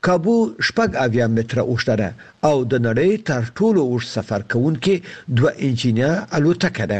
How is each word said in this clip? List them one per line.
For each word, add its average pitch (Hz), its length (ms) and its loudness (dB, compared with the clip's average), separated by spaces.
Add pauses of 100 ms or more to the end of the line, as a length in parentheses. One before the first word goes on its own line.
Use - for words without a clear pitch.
کابو 180 300 2 (320)
شپږ - 340 0
اویا 120 260 2
متره 113 360 0
اوږده 120 380 0
ده 95 80 -2 (400)
او 139 220 2
د - 20 0 (120)
نړۍ 131 260 2 (140)
تر 127 180 -2 (140)
ټولو 208 240 2
اوږد 123 320 -2
سفر 104 280 -4 (100)
کوونکې 156 440 0 (420)
دوه 127 140 4 (160)
انجینه 123 400 0 (300)
الوتکه 160 540 0
ده. 101 80 0